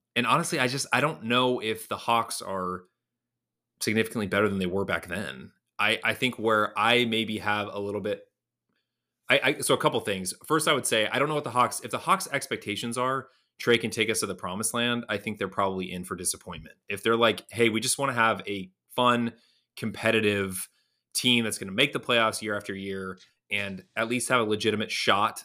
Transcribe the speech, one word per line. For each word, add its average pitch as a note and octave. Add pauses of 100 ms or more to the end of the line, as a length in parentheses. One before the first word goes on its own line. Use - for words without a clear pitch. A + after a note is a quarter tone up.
(140)
and A#2
honestly, D3+
I B2+
just, C3
I A#2
don't C#3
know B2
if A2
the G2+
Hawks -
are F#2 (960)
significantly A2
better G2+
than G2
they F#2
were G2
back F2
then. D#2+ (260)
I, G#2+
I A#2
think B2
where G#2+
I A#2+
maybe A2+
have G#2
a G#2
little G2+
bit, G2+ (1080)
I, C3+
I, C#3
so -
a B2
couple B2+
things. F#2+ (140)
First, D#3
I D#3+
would B2+
say, A2
I A#2+
don't C#3+
know D#3
what D3
the B2+
Hawks, A#2+
if A#2+
the B2+
Hawks' F#3
expectations A#2
are, B2+ (300)
Trey A#2+
can A#2
take A2
us G#2+
to G#2+
the G2
promised F#2+
land, A#2+
I G#2
think G#2
they're G2
probably F#2+
in F2+
for F#2
disappointment. E2+ (120)
If G2+
they're A#2
like, A2+
"Hey, A#2
we A2
just -
wanna C3+
have A2+
a G2 (240)
fun, A#2+ (440)
competitive G#2 (460)
team A#2+
that's G#2+
gonna G2
make C#3
the C3+
playoffs A2+
year G#2+
after G2+
year F#2+ (320)
and G2+ (140)
at A2+
least A#2+
have B2+
a A2+
legitimate G#2+
shot G#2